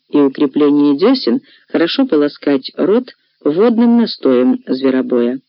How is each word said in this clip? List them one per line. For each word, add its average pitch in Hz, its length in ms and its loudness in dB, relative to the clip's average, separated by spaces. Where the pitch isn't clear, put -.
и - 80 -2
укрепления 147 800 0
десен 254 440 0
хорошо 170 360 -2
полоскать 147 680 -2
рот 202 300 0
водным 233 540 2
настоем 127 680 0
зверобоя. 127 800 -2